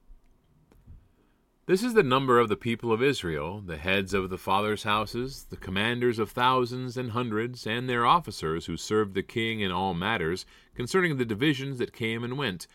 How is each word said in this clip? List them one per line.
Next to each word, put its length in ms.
This 160
is 120
the 100
number 360
of 100
the 80
people 340
of 100
Israel, 640
the 120
heads 360
of 160
the 80
fathers' 460
houses, 640
the 60
commanders 640
of 100
thousands 680
and 140
hundreds, 540
and 240
their 160
officers 600
who 100
served 380
the 100
king 380
in 100
all 220
matters 520
concerning 400
the 80
divisions 540
that 160
came 280
and 160
went, 380